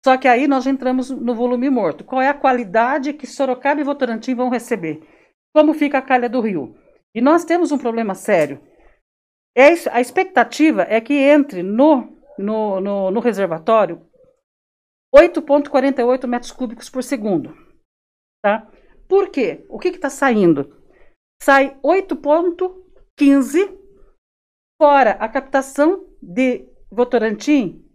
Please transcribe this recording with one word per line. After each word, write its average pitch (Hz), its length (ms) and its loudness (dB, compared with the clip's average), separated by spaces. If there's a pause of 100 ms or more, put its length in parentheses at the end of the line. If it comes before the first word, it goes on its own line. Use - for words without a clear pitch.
só 262 140 4
que 262 100 0
aí 254 200 4
nós 262 160 0
já 269 80 -2
entramos 254 380 -4
no 240 260 -4
volume 247 340 -2
morto. 208 340 -2
Qual 262 180 -4
é 262 60 0
a 285 100 0
qualidade 254 760 0
que 294 140 -14
Sorocaba 277 540 -4
e - 20 -4
Votorantim 262 500 -4
vão 247 160 -2
receber? 196 500 -6 (560)
Como 302 180 4
fica 285 260 -2
a - 20 -4
calha 254 280 0
do 240 120 -2
rio? 180 340 -6 (400)
E 226 60 -4
nós 320 240 4
temos 330 260 0
um 285 60 -2
problema 226 380 -4
sério. 156 460 -2 (920)
É 277 160 8
isso, 339 200 -2
a 233 80 -2
expectativa 277 840 0
é 226 180 0
que 254 120 -4
entre 285 480 2
no, 240 560 0 (200)
no, 208 420 -4
no, 196 320 -4
no 226 80 -2
reservatório 190 880 -2 (1040)
oito 330 280 6
ponto 285 280 -2
quarenta 269 320 0
e 233 40 0
oito 254 220 -2
metros 240 260 -8
cúbicos 240 360 -12
por 254 140 -10
segundo. 208 500 -6 (880)
Tá? 208 280 -2 (380)
Por 381 200 2
quê? 196 400 -4
O 220 80 -16
que 359 140 -4
que - 80 -16
tá 277 100 -6
saindo? 202 720 0 (600)
Sai 277 400 4
oito 359 320 0
ponto 339 680 -2 (360)
quinze, 277 600 2 (1040)
fora 277 300 6
a 214 160 -6
captação 277 800 -2 (140)
de 240 440 -4 (240)
Votorantim 226 1040 -2